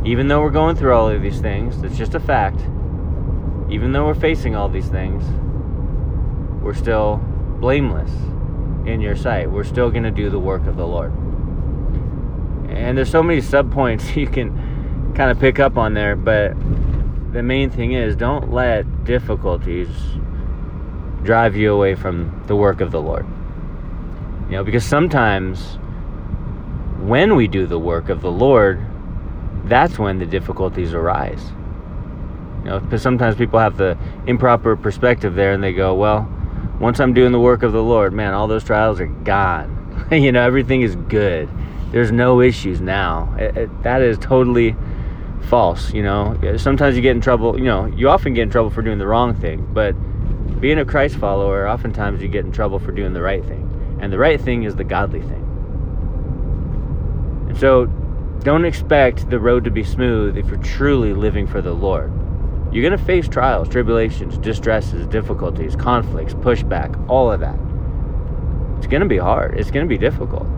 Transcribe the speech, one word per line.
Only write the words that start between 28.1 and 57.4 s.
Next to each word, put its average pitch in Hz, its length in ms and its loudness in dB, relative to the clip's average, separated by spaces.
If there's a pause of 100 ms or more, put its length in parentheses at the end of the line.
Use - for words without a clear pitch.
the 90 100 -2
Lord, 101 480 4 (840)
that's 127 340 2
when 98 180 0
the 90 80 -4
difficulties 87 680 -4
arise. 82 560 -4 (1120)
You - 80 -6
know, 95 80 -2
'cause 110 240 -2
sometimes 123 320 4
people 113 240 2
have 107 180 4
the 92 180 2 (300)
improper 120 500 4
perspective 107 600 0
there 98 160 2
and 98 120 0
they 95 100 -2
go, 92 200 2
"Well, 107 340 2 (520)
once 117 200 2
I'm 127 140 4
doing 123 180 6
the 120 80 4
work 120 220 6
of 113 120 2
the 110 100 2
Lord, 110 280 4
man, 101 220 -2
all 104 140 0
those 110 160 -2
trials 107 360 2
are 90 60 -2
gone." 87 680 -2 (200)
<laughs> - 160 -4
You 139 200 6
know, 123 100 6
everything 127 400 4
is 110 140 0
good. 87 520 0 (440)
There's 113 200 2
no 123 300 6
issues 101 400 2
now. 92 560 -2
It, 110 180 -2
it, 110 280 -4
that 123 180 2
is 113 160 4
totally 120 580 4 (760)
false, 107 440 2
you 107 100 0
know. 101 340 0 (200)
Sometimes 139 380 4
you 123 60 2
get 127 140 4
in 120 60 0
trouble, 117 360 2
you 127 80 0
know, 104 220 2
you 123 220 2
often 156 240 4
get 120 100 2
in 110 60 0
trouble 113 200 2
for 113 120 -2
doing 107 180 -2
the 98 80 -2
wrong 117 260 4
thing, - 400 -2
but 104 220 2 (640)
being 147 160 2
a 143 80 0
Christ 143 300 0
follower, 98 520 0
oftentimes 107 540 -2
you 98 60 -4
get - 180 -2
in - 60 -6
trouble 98 280 -2
for - 120 -4
doing 98 220 -2
the 90 80 -4
right 95 220 -2
thing. - 560 -4
And 98 140 -4
the 95 60 -2
right 147 200 4
thing 123 240 -2
is 104 120 -4
the - 80 -2
godly 90 380 -2
thing. - 240 -6 (2000)